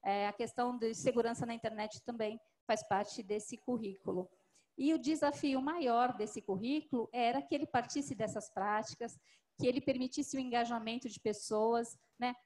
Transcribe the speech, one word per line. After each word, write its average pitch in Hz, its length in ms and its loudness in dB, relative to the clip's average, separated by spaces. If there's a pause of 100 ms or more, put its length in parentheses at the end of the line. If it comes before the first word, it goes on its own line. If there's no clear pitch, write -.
é, 202 240 2
a 208 60 -2
questão 247 420 0
de 226 200 0
segurança 233 500 2
na 233 80 -4
internet 220 500 -4
também 226 360 -2 (260)
faz 220 220 4
parte 208 340 0
desse 208 360 -4
currículo. 196 720 -2 (500)
E 285 160 4
o 311 60 4
desafio 285 640 2
maior 254 540 2
desse 214 260 -4
currículo 233 720 -2
era 247 300 2
que 285 140 -2
ele 285 100 0
partisse - 480 -2
dessas 208 360 -4
práticas, 214 720 -2 (400)
que - 60 2
ele 247 160 4
permitisse 262 560 0
o - 20 0
engajamento 233 720 -2
de - 100 -12
pessoas, 220 760 0 (220)
né? 247 160 -2 (100)